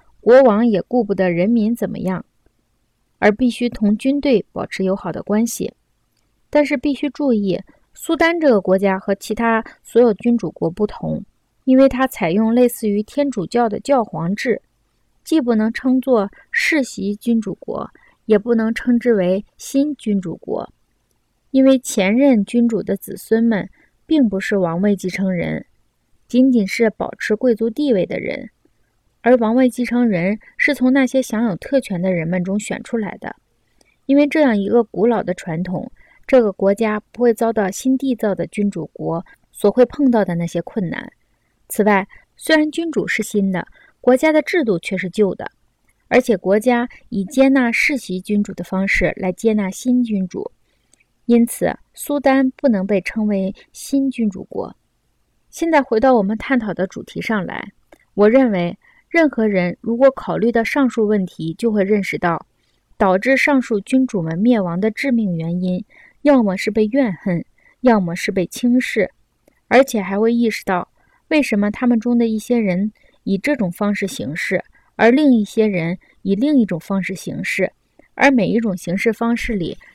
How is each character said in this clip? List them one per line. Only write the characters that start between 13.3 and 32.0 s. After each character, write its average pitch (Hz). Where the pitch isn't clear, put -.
主 190
教 233
的 208
教 269
皇 175
制， 220
既 320
不 240
能 214
称 262
作 220
世 -
袭 202
君 226
主 202
国， -
也 214
不 240
能 226
称 240
之 233
为 190
新 285
君 208
主 175
国。 -
因 269
为 269
前 202
任 254
君 233
主 220
的 196
子 -
孙 226
们 202
并 294
不 190
是 208
王 175
位 202
继 190
承 190
人， 156
仅 254
仅 226
是 226
保 -
持 -
贵 240
族 226
地 285
位 180
的 -
人， -
而 247
王 226
位 254
继 247
承 240
人 196
是 -
从 254
那 269
些 262
享 226
有 214
特 -
权 175